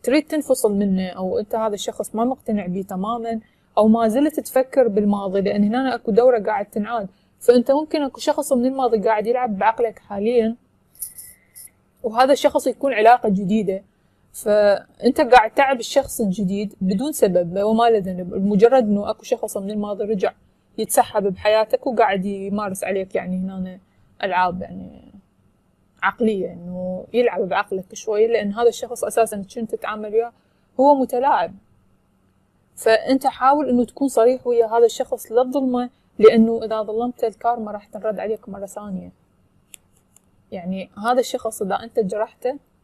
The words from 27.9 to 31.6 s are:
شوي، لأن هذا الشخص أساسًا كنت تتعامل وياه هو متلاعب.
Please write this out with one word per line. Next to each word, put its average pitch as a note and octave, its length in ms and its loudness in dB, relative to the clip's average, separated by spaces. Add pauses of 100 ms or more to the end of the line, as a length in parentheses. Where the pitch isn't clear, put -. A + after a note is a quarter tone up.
شوي، A3 320 0
لأن G#3 260 -2
هذا A#3+ 160 -2
الشخص A#3 340 -10
أساسًا G#3+ 420 -2 (100)
كنت A3+ 200 -8
تتعامل G#3+ 380 -8
وياه A#3 200 0 (460)
هو C#4+ 160 6
متلاعب. B3 580 0 (1200)